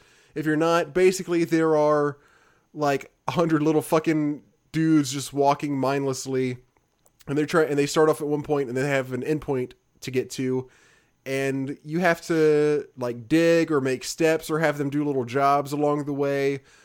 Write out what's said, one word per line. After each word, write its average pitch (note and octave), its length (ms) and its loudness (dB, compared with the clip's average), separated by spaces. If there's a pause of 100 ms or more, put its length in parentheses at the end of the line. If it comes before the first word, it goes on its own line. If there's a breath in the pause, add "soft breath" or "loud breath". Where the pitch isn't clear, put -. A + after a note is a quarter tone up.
(340 soft breath)
If D3+ 120 -8
you're D#3 100 2
not, E3 380 2
basically F3+ 500 2
there D#3+ 320 2
are, D3 420 2 (560 soft breath)
like, C#3+ 380 -2 (160)
a - 40 -4
hundred D#3+ 300 2
little D3+ 200 2
fucking D#3 600 0 (300)
dudes D#3 400 2
just C#3 200 -8
walking C#3+ 460 0
mindlessly, C3 800 -2 (720)
and C#3+ 80 -4
they're D3+ 100 0
try-, D#3+ 180 2
and C#3+ 140 0
they C#3+ 80 2
start D#3 220 4
off D3+ 120 0
at D3+ 60 -4
one D3 160 -2
point C#3+ 260 -2
and B2 80 -6
they C3+ 120 0
have C3+ 240 -2
an B2 100 -4
endpoint C3+ 500 -4 (280)
to C3+ 100 -10
get B2+ 200 -2
to, B2+ 380 -4 (560 soft breath)
and C3+ 600 -4
you D#3 160 -4
have E3+ 220 2
to, D3+ 640 2 (100)
like, A#2+ 320 -8
dig E3 420 4
or D3 100 2
make C3 220 -2
steps D#3+ 480 -2
or D#3 80 -2
have D3+ 200 0
them C#3+ 120 -4
do D3 140 -2
little C3+ 200 -2
jobs C#3 480 0
along D3 320 0
the C#3+ 80 -6
way. C#3 480 -2 (240 soft breath)